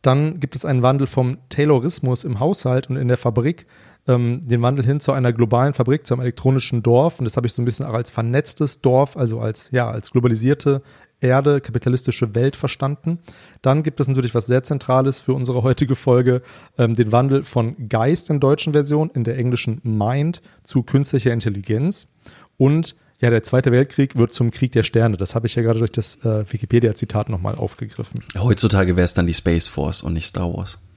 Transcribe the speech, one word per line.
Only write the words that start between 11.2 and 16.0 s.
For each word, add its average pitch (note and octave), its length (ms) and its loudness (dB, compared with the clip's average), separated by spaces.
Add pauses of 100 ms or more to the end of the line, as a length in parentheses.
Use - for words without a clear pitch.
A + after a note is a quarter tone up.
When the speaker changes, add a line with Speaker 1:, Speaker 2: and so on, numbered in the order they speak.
Speaker 1:
Erde, C#3 400 2
kapitalistische A#2+ 760 -4
Welt B2+ 220 0
verstanden. C#3+ 640 -6 (400)
Dann D3 240 2
gibt D3+ 160 -6
es C3+ 80 2
natürlich C3 260 0
was A2+ 120 0
sehr B2+ 180 2
Zentrales C3 560 0
für C3 140 -2
unsere B2 280 -2
heutige B2+ 320 2
Folge, B2+ 480 2 (360)